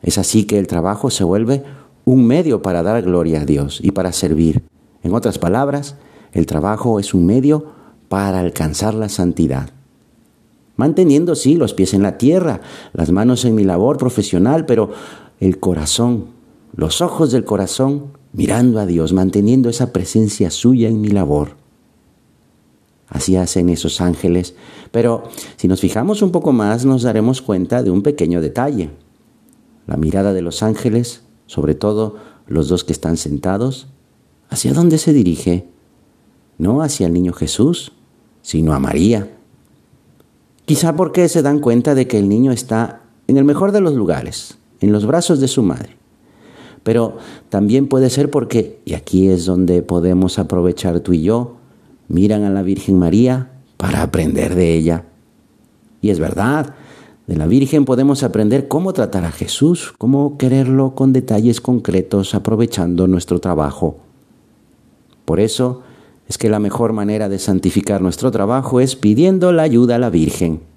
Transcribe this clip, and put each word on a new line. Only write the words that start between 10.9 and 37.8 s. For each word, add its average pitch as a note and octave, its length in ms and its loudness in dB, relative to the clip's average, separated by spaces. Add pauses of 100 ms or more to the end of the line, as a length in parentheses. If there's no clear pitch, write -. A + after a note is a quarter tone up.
sí, C#3 220 2
los C#3 160 0
pies F#2+ 220 0
en G2 80 4
la G2 160 0
tierra, D#3 420 2 (320)
las D#2+ 180 -2
manos A#2 360 2
en A2+ 80 2
mi G#2+ 100 2
labor G2 320 2
profesional, B2+ 680 0
pero A2 240 2 (500)
el F#2+ 180 2
corazón, F#2+ 680 -2 (500)
los D#3 240 -4
ojos D#3+ 320 0
del B2 120 0
corazón C3+ 720 -2 (160)
mirando A2+ 460 2
a G2+ 40 -2
Dios, E2+ 300 0
manteniendo G#2 560 2
esa A#2+ 240 -2
presencia G2+ 560 0
suya A#2+ 400 2
en A2 100 0
mi G#2 80 -2
labor. D#2 480 0 (1500)
Así F2 280 0
hacen F2 340 0
esos E2 320 -2
ángeles, F2+ 540 0 (340)
pero A#2 320 -2 (340)
si - 100 -4
nos F#2 140 2
fijamos C3 400 -2
un F#3+ 120 2
poco D#3+ 200 0
más, A2+ 320 0
nos C3 200 2
daremos A#2 360 0
cuenta G2+ 420 -2
de G#2 80 0
un F#2+ 120 2
pequeño F2 400 0
detalle. G2 480 -4 (960)
La - 100 -6
mirada G2 380 0
de F#2 80 -2
los E2+ 200 -6
ángeles, A2+ 600 -2 (240)
sobre D2 280 -2
todo G#2+ 420 -2 (300)
los D#2 220 -2
dos E2+ 160 0
que E2 80 -6
están D#2+ 240 -2
sentados, F#2+ 720 -4 (640)
¿hacia C3 240 -2
dónde D#3+ 240 4
se D#3 160 2
dirige? F2+ 520 0 (920)
No A2+ 240 0
hacia C#3 240 -2
el E2+ 80 0
niño F2 180 0
Jesús, - 600 -2 (500)